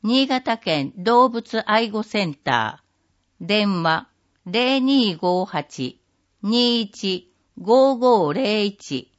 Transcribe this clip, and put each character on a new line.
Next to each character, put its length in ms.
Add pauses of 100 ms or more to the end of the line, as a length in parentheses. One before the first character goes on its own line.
新 240
潟 320
県 400
動 300
物 420
愛 200
護 120
セ 240
ン 80
タ 500 (580)
ー。 40
電 380
話 240 (380)
零 340
二 360
五 300
八 540 (420)
二 400
一 480 (280)
五 400
五 340
零 340
一。 540